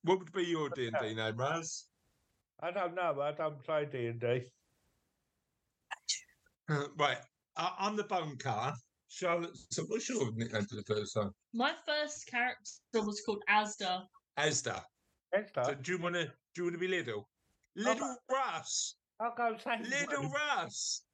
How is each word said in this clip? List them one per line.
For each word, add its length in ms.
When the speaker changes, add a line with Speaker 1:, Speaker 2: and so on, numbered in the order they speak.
Speaker 1:
What 160
would 120
be 120
your 260
D 180
and 120
D 80
Speaker 2:
Okay. 80
Speaker 1:
name, 220
Raz? 480
Speaker 2:
I 100
don't 240
know. 260
I 120
don't 300
play 280
D 160
and 140
D. 220
Speaker 1:
Uh, 160
right. 200
I, 220
I'm 180
the 60
Bonecutter. 680
Charlotte, 480
so 200
what's 200
your 220
nickname 340
for 120
the 60
first 300
time? 180
Speaker 3:
My 200
first 420
character 800
was 200
called 240
Asda. 540
Speaker 1:
Asda. 420
Speaker 2:
Asda? 300
Speaker 1:
So 100
do 160
you 60
wanna, 260
do 60
you 20
wanna 140
be 100
Little? 400
Speaker 2:
I'll 60
Speaker 1:
Little 320
Speaker 2:
go 60
Speaker 1:
Russ. 600
Speaker 2:
I'll 160
go 260
Sainsbury's. 480
Speaker 1:
Little 220
Russ. 720